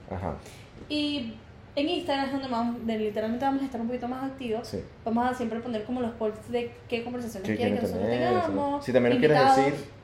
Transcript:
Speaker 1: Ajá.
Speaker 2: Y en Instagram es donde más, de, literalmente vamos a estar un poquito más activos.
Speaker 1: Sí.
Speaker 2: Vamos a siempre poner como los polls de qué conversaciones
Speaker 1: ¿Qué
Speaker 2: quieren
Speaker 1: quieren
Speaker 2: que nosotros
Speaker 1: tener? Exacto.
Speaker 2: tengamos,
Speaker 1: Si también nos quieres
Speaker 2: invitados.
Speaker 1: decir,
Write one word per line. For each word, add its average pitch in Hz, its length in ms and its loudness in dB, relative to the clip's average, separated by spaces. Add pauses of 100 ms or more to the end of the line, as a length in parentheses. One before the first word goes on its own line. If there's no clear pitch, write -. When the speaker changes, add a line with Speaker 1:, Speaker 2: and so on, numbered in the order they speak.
(100)
Speaker 1:
Ajá. 90 240 -4 (540)
Speaker 2:
Y 294 460 -4 (400)
en 285 140 0
Instagram 285 380 0
es 262 60 -4
donde 269 160 -4
más, 240 380 -2
de, 226 120 0
literalmente 214 460 -2
vamos 269 180 2
a - 40 -2
estar 233 140 -8
un 233 80 -4
poquito 240 200 -4
más 262 160 -6
activos. 240 420 -6
Speaker 1:
Sí. - 160 -6 (220)
Speaker 2:
Vamos 240 260 2
a 254 40 -2
siempre 226 260 -4
poner 226 240 -4
como 247 160 -4
los 226 120 -2
polls 214 380 -4
de 240 220 -2 (160)
qué 233 160 -2
conversaciones 233 460 -6
Speaker 1:
¿Qué 110 60 2
Speaker 2:
quieren 104 220 2
Speaker 1:
quieren 101 140 0
Speaker 2:
que - 60 -
nosotros 113 200 2
Speaker 1:
tener? 123 140 4
Exacto. - 200 2
Speaker 2:
tengamos, 285 320 0
Speaker 1:
Si 127 80 -2
también 120 220 6
nos 131 60 4
quieres 151 180 8
Speaker 2:
invitados. 135 340 8
Speaker 1:
decir, - 180 -8 (140)